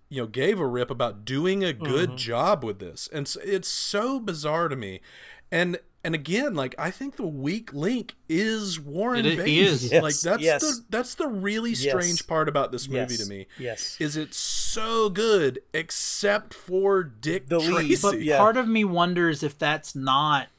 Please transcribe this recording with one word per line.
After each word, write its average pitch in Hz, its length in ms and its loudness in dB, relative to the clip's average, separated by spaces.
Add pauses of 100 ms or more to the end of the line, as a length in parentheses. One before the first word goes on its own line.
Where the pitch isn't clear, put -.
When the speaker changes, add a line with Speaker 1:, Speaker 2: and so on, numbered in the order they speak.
Speaker 1:
you 135 140 -6
know, 117 40 -4
gave 135 340 0
a 151 60 0
rip 123 240 -2
about 117 360 -4
doing 180 380 0
a 175 100 0
good 131 360 -2
Speaker 2:
Mm-hmm. 127 60 -10
Speaker 1:
job 123 480 0
with 104 140 -6
this. 90 340 -12
And 143 140 -6
s-, - 180 -6
it's 190 240 -2
so 247 520 -2
bizarre 165 480 -2
to 135 80 -4
me. 98 240 -8 (500)
And, 175 280 0 (260)
and 165 100 -2
again, 185 400 -2
like, 135 240 -4
I 160 140 -4
think 269 240 -10
the 233 100 -6
weak 160 460 -6
link 208 420 -2 (140)
is 202 500 -2
Warren 202 480 -2
Speaker 3:
It 156 60 2
i-, 156 40 0
Speaker 1:
Beatty. 175 140 0
Speaker 3:
he 156 100 6
is. 131 300 4
Speaker 2:
Yes, 156 120 6
Speaker 1:
Like, 151 180 0
that's 175 220 0
Speaker 2:
yes. 160 200 4
Speaker 1:
the, 262 280 -4
that's 247 260 -2
the 330 100 -2
really 220 440 -2
Speaker 2:
Yes. 208 100 -2 (100)
Speaker 1:
strange 175 380 0
part 156 200 2
about 143 240 0
this 127 160 -6
movie 127 260 -2
Speaker 2:
Yes. 117 100 -2
Speaker 1:
to - 40 -8
me. 98 180 -10 (120)
Speaker 2:
Yes. 120 400 -6
Speaker 1:
Is 151 180 -2
it's 156 200 -6
so 220 720 0
good 185 520 2 (140)
except - 800 -2
for 190 480 2
Dick 151 460 -4
Speaker 2:
The 170 100 2
lead. 165 300 2
Speaker 1:
Tracy. 170 140 4
Speaker 3:
But 196 200 4
Speaker 2:
Yeah. 147 160 4
Speaker 3:
part 220 180 8
of 254 120 0
me 220 160 2
wonders 175 580 2
if 147 160 -4
that's 151 380 -2
not 135 520 2 (100)